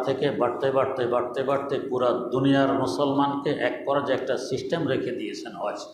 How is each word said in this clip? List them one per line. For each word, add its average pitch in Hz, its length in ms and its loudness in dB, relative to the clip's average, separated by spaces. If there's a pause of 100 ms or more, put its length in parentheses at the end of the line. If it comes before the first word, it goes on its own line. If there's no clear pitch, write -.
থেকে 139 280 0
বাড়তে, 120 400 2
বাড়তে, 131 360 2
বাড়তে, 120 360 0
বাড়তে 139 360 0
পুরা 123 340 0
দুনিয়ার 135 600 4
মুসলমানকে 139 760 0
এক 123 360 -2
করার 139 180 0
যে 131 80 0
একটা 123 240 0
সিস্টেম 139 520 -2
রেখে 127 240 0
দিয়েছেন 104 440 -8
হজ। 98 220 -4 (160)